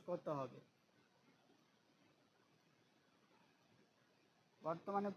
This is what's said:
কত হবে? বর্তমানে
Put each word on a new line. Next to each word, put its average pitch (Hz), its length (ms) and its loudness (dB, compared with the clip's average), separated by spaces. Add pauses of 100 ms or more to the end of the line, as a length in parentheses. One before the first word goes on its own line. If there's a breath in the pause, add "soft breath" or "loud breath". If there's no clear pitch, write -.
কত 175 180 0 (140)
হবে? 135 200 -4 (4000)
বর্তমানে 196 560 2